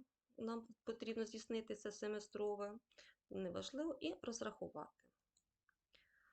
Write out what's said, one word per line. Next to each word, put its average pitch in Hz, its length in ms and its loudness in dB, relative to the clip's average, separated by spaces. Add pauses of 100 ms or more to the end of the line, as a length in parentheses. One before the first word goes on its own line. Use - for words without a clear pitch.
(380)
нам 226 300 0 (160)
потрібно 226 420 0
здійснити 220 500 0
це 208 160 -2
семестрове, 208 880 0 (500)
неважливо, 190 720 2
і 330 200 2
«Розрахувати». 226 840 -2 (1300)